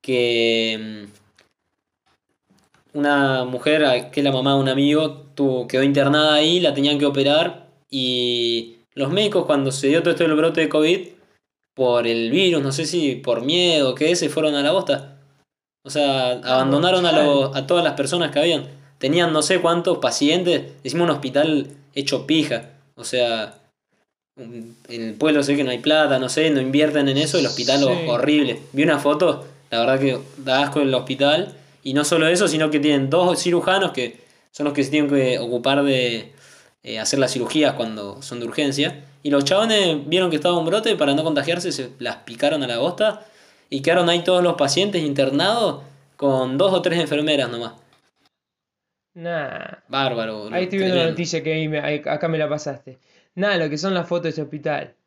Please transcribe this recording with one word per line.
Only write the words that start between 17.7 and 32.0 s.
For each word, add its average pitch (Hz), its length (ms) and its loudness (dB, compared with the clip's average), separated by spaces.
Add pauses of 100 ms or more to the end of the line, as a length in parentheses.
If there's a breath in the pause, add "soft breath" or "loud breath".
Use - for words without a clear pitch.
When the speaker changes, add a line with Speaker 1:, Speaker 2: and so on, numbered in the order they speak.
Speaker 1:
las 147 100 0
personas 147 380 -2
que 147 80 0
habían. 156 260 0 (320 loud breath)
Tenían 165 340 2
no 151 100 2
sé 180 180 2
cuántos 170 380 2
pacientes, 156 760 0 (100)
decimos 160 260 -2
un 156 60 0
hospital 143 540 0 (260)
hecho 139 320 -4
pija. 151 440 0 (260)
O 120 80 -18
sea, 113 500 -2 (800)
un, 117 380 -16 (140)
en 117 140 -10
el 110 120 -8
pueblo 147 300 2
sé 143 100 0
que 143 80 0
no 127 80 -2
hay 123 80 -4
plata, 151 400 2
no 127 100 -2
sé, 160 220 0
no 139 100 2
invierten 143 480 2
en 135 80 0
eso, 151 220 0
el 143 80 2
hospital 135 380 0
ho-, 127 120 2
Speaker 2:
Sí. 117 120 -4
Speaker 1:
horrible. 127 500 2 (140)
Vi 139 100 0
una 151 160 2
foto, 151 480 0 (240)
la 117 80 -2
verdad 131 220 2
que 135 180 0 (200)
da 135 260 0
asco 143 160 -2
el 135 120 2
hospital. 139 640 0 (300 soft breath)
Y 135 100 -4
no 147 100 2